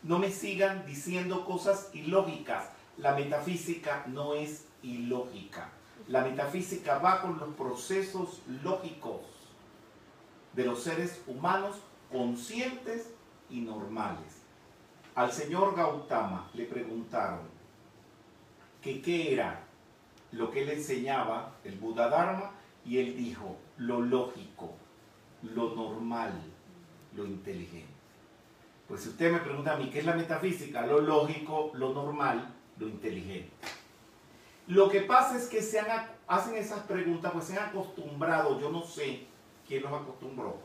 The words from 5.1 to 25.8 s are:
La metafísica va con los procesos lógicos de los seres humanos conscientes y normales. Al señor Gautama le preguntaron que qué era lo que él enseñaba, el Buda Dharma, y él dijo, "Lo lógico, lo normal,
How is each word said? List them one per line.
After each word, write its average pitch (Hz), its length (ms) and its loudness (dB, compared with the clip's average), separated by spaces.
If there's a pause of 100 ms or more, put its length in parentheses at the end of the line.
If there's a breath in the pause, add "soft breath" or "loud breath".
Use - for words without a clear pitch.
La 127 160 4
metafísica 170 760 0
va 185 240 6
con 175 160 -2
los 151 120 -6
procesos 180 920 -2 (220)
lógicos 170 580 -4 (1300)
de 127 120 0
los 120 160 0
seres 165 460 -2
humanos 185 480 0 (360)
conscientes 240 1000 -2 (360)
y 123 140 -6
normales. 101 800 -6 (720)
Al 123 180 4
señor 170 440 4
Gautama 139 800 0
le 117 100 -4
preguntaron 101 880 -4 (1300)
que 135 200 -6
qué 165 320 2
era - 320 0 (680)
lo 113 200 -2
que 139 120 0
él 143 60 0
enseñaba, 139 960 -2
el - 140 -10
Buda 113 320 2
Dharma, 190 420 4 (340 loud breath)
y 123 140 2
él 123 180 0
dijo, 117 400 -6 (200)
"Lo 120 240 0
lógico, 123 760 0 (680)
lo 113 340 -2
normal, 113 640 -4 (760)